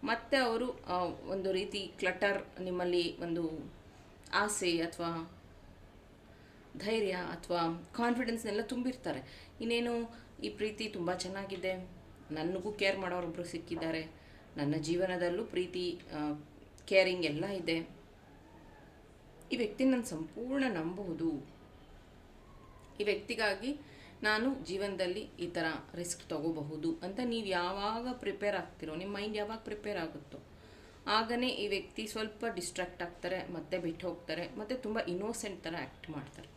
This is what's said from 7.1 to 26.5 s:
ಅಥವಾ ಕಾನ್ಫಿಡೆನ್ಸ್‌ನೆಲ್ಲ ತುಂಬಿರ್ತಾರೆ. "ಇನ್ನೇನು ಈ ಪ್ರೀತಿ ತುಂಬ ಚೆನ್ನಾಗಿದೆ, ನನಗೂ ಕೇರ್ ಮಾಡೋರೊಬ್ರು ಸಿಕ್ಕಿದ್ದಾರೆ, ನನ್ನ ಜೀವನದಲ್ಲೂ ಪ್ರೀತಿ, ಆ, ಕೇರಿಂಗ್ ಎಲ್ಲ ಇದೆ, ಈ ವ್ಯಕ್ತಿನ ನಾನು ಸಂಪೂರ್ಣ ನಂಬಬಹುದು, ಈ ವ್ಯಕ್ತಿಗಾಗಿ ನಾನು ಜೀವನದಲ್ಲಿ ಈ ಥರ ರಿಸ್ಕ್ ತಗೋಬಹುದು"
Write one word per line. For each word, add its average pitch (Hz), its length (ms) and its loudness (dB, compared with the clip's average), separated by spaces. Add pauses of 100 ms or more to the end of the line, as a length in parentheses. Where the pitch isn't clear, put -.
ಅಥವಾ 170 840 0
ಕಾನ್ಫಿಡೆನ್ಸ್‌ನೆಲ್ಲ 233 680 2
ತುಂಬಿರ್ತಾರೆ. 240 880 -2 (100)
"ಇನ್ನೇನು 233 540 2 (300)
ಈ - 40 2
ಪ್ರೀತಿ 214 400 -2
ತುಂಬ 175 260 2
ಚೆನ್ನಾಗಿದೆ, 185 600 -2 (540)
ನನಗೂ 180 420 0
ಕೇರ್ 196 260 2
ಮಾಡೋರೊಬ್ರು 175 460 -2
ಸಿಕ್ಕಿದ್ದಾರೆ, 165 600 -2 (520)
ನನ್ನ 147 180 4
ಜೀವನದಲ್ಲೂ 175 680 2
ಪ್ರೀತಿ, 180 560 0 (120)
ಆ, 151 300 -2 (440)
ಕೇರಿಂಗ್ 180 400 8
ಎಲ್ಲ 151 200 2
ಇದೆ, 170 520 0 (1500)
ಈ 254 40 0
ವ್ಯಕ್ತಿನ 240 340 4
ನಾನು 247 140 6
ಸಂಪೂರ್ಣ 233 640 -2
ನಂಬಬಹುದು, 165 760 0 (1500)
ಈ 208 40 4
ವ್ಯಕ್ತಿಗಾಗಿ 214 720 2 (460)
ನಾನು 226 420 4
ಜೀವನದಲ್ಲಿ 190 560 0
ಈ - 260 -6
ಥರ 170 180 0 (300)
ರಿಸ್ಕ್ 175 280 -4
ತಗೋಬಹುದು" 156 800 0